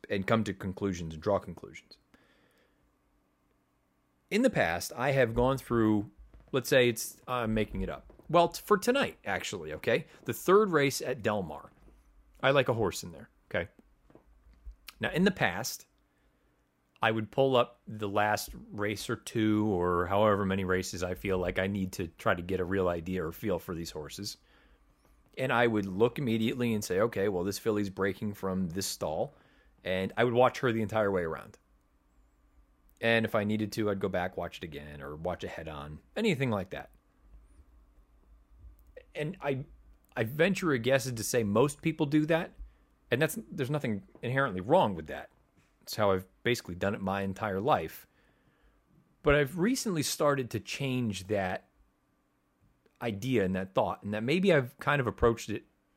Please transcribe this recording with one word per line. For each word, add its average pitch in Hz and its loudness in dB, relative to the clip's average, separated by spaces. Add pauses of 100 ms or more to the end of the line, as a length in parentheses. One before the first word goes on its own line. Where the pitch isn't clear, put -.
and 98 -2
come 113 2
to 101 -4
conclusions 92 -6
and 78 -12
draw 98 2
conclusions. - -16 (2250)
In 208 0
the 262 6
past, 87 0
I 131 0
have 123 4
gone 127 2
through, 110 2 (400)
let's 131 -2
say 127 6
it's, - -6 (100)
I'm 120 -2
making 104 -2
it 90 -4
up. - -12 (160)
Well, 170 4
t-, - -12
for 208 4
tonight, 254 -2
actually, 87 -6
okay? 120 0 (200)
The 120 -2
third 196 4
race 143 2
at 127 -4
Del 104 2
Mar. 73 -12 (720)
I 131 4
like 139 4
a 120 2
horse 107 0
in 90 -12
there, - -18 (200)
okay? 87 -4 (1300)
Now, 110 -2
in 165 0
the 202 4
past, 104 -4 (1160)
I 113 4
would 110 -2
pull 135 2
up 123 2
the 107 -6
last 104 0 (240)
race 104 -4
or 117 -4
two 107 0
or 90 2
however 101 4
many 95 -2
races 92 -2
I 90 -2
feel 92 -2
like 90 -2
I 95 2
need 95 -2
to 90 -6 (100)
try 101 0
to 87 -4
get 92 -2
a 90 -4
real 92 0
idea 87 -2
or 82 -6
feel 92 -4
for 92 -10
these 82 -8
horses. 78 -10 (1000)
And 131 -2
I 120 6
would 107 2
look 98 2
immediately 117 0
and 107 -2
say, 92 0
"Okay, 107 2
well, 90 0
this 98 -2
filly's 104 0
breaking 98 -2
from 92 -2
this 92 -4
stall." 87 -4 (480)
And 92 -2
I 117 4
would 123 2
watch 123 4
her 127 0
the 113 0
entire 107 0
way 92 2
around. - -8 (1400)
And 113 4
if 110 0
I 104 2
needed 107 0
to, 104 0
I'd 98 -4
go 98 -2
back, 92 -2
watch 87 -8
it - -14
again, 73 -12
or 71 -12
watch 85 -6
it 90 -8
head 80 -12
on, 76 -10 (160)
anything 147 0
like 98 -2
that. - -12 (2250)
And 151 -6
I, 139 -4 (500)
I 120 0
venture 160 2
a 127 2
guess 127 2
to 113 -4
say 120 0
most 113 2
people 160 0
do 151 4
that. 165 0 (560)
And 123 2
that's, 160 0 (120)
there's 127 -4
nothing 123 -2 (200)
inherently 123 -2
wrong 117 4
with 80 -8
that. - -10 (540)
It's - -12
how 101 4
I've 95 0 (180)
basically 117 -2
done 98 0
it - -6
my 98 -2
entire 98 -4
life. 104 -2 (1160)
But 143 6
I've 147 2
recently 185 0
started 139 0
to 110 -4
change 120 -4
that 98 -2 (1400)
idea 113 2
and 95 0
that 95 -4
thought, 98 0
and 101 -6
that 107 -2
maybe 180 2
I've 131 2
kind 143 2
of 120 0
approached 113 2
it 101 -6 (340)